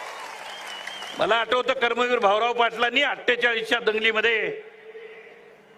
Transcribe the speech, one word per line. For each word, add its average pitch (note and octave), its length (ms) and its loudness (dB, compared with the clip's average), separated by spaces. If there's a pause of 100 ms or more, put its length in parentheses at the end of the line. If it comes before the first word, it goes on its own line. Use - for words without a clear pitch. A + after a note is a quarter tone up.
(1160)
मला F#3+ 180 4
आठवतं B3 440 2
कर्मवीर A#3+ 400 2
भाऊराव G#3+ 340 4
पाटलांनी A#3 500 2
अठ्ठेचाळीसच्या A#3 800 0
दंगलीमध्ये G#3+ 680 2 (1300)